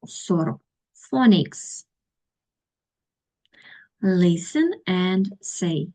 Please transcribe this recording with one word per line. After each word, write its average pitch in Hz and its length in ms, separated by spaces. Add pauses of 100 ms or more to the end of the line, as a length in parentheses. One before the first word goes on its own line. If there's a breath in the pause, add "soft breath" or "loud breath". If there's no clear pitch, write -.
сорок. 160 540 (520)
Phonics. - 760 (2250 loud breath)
Listen 185 680 (180)
and 185 380 (140)
say. - 540